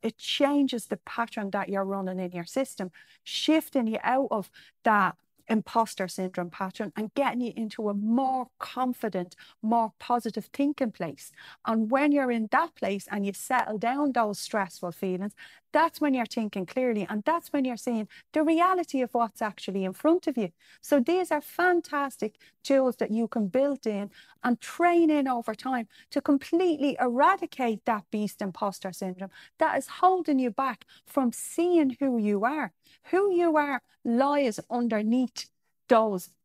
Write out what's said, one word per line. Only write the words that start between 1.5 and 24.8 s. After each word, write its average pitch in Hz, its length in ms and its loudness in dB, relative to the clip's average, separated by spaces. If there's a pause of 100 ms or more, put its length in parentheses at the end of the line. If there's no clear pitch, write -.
that 196 180 -4
you're 196 140 -2
running 190 360 -4
in 180 120 -6
your 170 120 -8
system, 202 460 -4 (340)
shifting 294 640 0
you 220 160 -2
out 262 280 0
of 208 200 -4 (340)
that 202 320 4 (320)
imposter 220 600 0
syndrome 185 420 -6
pattern 196 460 -8
and 214 180 -6
getting 247 260 0
you 240 160 -4
into 214 320 -4
a 202 60 -2
more 247 540 0 (100)
confident, 226 760 -4 (280)
more 220 360 0
positive 233 540 -4
thinking 277 400 0
place. - 400 -10 (320)
And 220 260 0
when 285 220 4
you're 269 180 2
in 226 200 -2
that 320 240 2
place 196 360 -4
and 202 140 -2
you 196 80 -2
settle 220 460 -2
down 269 340 0
those 220 260 0
stressful 185 540 -4
feelings, 185 420 -4 (400)
that's 320 260 2
when 285 140 2
you're 240 100 0
thinking 202 420 -4
clearly, 240 440 0
and 214 140 -4
that's 330 280 -2
when 277 120 0
you're 247 120 -4
seeing 220 300 -4 (260)
the 311 120 2
reality 330 580 2
of 240 100 -4
what's 233 300 -2
actually 196 420 -4
in 185 80 -4
front 330 360 2
of 269 100 -2
you. 190 120 0 (300)
So - 200 4
these 349 320 2
are 302 80 0
fantastic 302 960 -2 (260)
tools 262 360 4
that - 120 -2
you 220 160 0
can 208 220 -2
build 269 360 0
in 202 280 -4 (320)
and 247 160 0
train 339 500 4